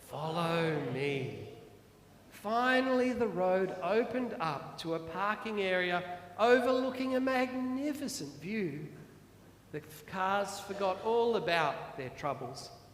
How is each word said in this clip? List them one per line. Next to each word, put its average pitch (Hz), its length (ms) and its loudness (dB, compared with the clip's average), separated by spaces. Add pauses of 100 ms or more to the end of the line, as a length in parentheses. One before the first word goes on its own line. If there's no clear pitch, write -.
(100)
Follow 160 680 0 (140)
me. 135 540 -2 (800)
Finally, 254 800 2
the 233 140 2
road 185 560 2
opened 226 580 0
up 147 380 -4
to 165 160 -4
a 165 40 -2
parking 202 640 -4
area 180 400 2 (360)
overlooking 262 800 4
a 254 40 4
magnificent 254 1200 -2
view. 160 460 -4 (840)
The 151 60 -8
f-, - 280 -14
cars 196 540 0
forgot 190 440 -2
all 233 320 4
about 165 600 0
their 127 140 -6
troubles. 131 600 -6 (240)